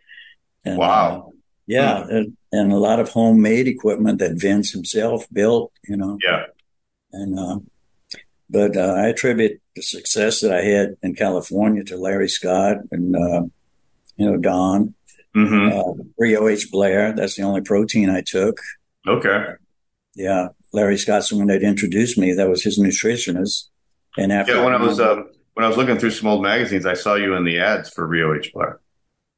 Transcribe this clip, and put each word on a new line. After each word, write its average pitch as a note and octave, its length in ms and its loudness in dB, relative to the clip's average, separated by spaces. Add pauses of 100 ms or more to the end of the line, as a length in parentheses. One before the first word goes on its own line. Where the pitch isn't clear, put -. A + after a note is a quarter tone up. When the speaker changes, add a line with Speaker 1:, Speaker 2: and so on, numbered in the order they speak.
(640)
Speaker 1:
And, F#2+ 140 -6
Speaker 2:
Wow. F2+ 500 2
Speaker 1:
uh, - 40 -20 (360)
yeah, G#2+ 380 0
Speaker 2:
Hmm. A2 100 -6
Speaker 1:
and, G#2 220 -4 (160)
and G2+ 180 2
a G2+ 60 2
lot G#2+ 220 2
of A2 100 -2
homemade A2+ 580 4
equipment G#2 520 0
that F2 200 0
Vince G2 320 0
himself A2 640 -2
built, A2+ 400 0 (140)
you G2+ 100 -6
know. G2+ 260 -6
Speaker 2:
Yeah. F2 200 0 (680)
Speaker 1:
And, F#2+ 260 -8
uh, F#2 220 -8 (920)
but, G2+ 280 2
uh, F#2 200 0
I G#2 100 0
attribute A2+ 520 0 (160)
the F#2 60 -14
success - 600 -2
that G#2 120 2
I F2 80 0
had G2+ 400 0
in F#2 140 -6
California G2 680 0
to F#2 120 -6
Larry F#2+ 320 -2
Scott F#2+ 480 0 (140)
and, F2 240 -2
uh, F2 280 0 (720)
you G#2 120 0
know, G2 80 0
Don, F#2 560 0 (400)
Speaker 2:
Mm-hmm. G#2 360 2 (100)
Speaker 1:
uh, F2+ 240 -6 (160)
Rio A2 300 4
H. G#2 200 0
Blair. G2+ 440 2
That's G2+ 240 -2
the G2 60 -4
only G2 180 0
protein G#2 480 2
I F#2+ 120 0
took. G2+ 380 -2 (480)
Speaker 2:
Okay. G2+ 380 0 (680)
Speaker 1:
Yeah. F#2 360 -2 (240)
Larry G2+ 240 2
Scott's G2+ 320 0
the G#2+ 80 0
one G2+ 100 2
that G2 160 2
introduced G#2 540 0
me. F#2 160 2
That F#2+ 160 2
was F2+ 160 0
his G#2 120 0
nutritionist. G2+ 920 -2 (480)
And G2 160 0
after G2+ 220 0
Speaker 2:
Yeah, B2 100 2
when B2+ 80 2
I B2 100 0
was, G#2+ 160 0
Speaker 1:
um, A2 200 2
Speaker 2:
uh, - 40 -10 (300)
when A2+ 100 -2
I A2+ 60 2
was A2+ 80 0
looking B2 200 2
through A2+ 140 0
some A2 160 -4
old G#2 160 2
magazines, G2+ 420 0
I F2+ 100 0
saw G#2 200 0
you G2 200 0
in F2+ 100 0
the E2+ 140 0
ads F#2 300 0
for E2+ 160 -8
Rio D#2+ 300 0
H. - 180 -8
Blair. - 280 -6 (560)